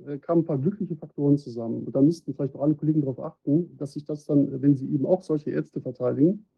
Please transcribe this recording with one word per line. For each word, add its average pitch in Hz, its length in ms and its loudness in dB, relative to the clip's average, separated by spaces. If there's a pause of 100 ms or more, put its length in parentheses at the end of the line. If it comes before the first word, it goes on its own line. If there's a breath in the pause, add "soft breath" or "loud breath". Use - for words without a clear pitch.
äh, 143 100 -8
kamen 170 240 2
ein 156 40 -4
paar 156 120 -2
glückliche 170 380 -4
Faktoren 143 420 0
zusammen. 117 460 -8
Und 113 120 -10
da 135 60 4
müssten 151 320 2
vielleicht 139 220 -6
auch - 60 -8
alle 151 120 2
Kollegen 151 280 0
darauf 131 180 -6
achten, 151 580 -2
dass 139 160 -10
sich 151 120 -10
das 151 200 -10
dann, 143 260 2
äh, 135 120 -6
wenn 143 120 6
sie 135 160 -6
eben 143 140 0
auch 180 160 2
solche 151 300 -4
Ärzte 151 300 -6
verteidigen, 131 640 0 (100)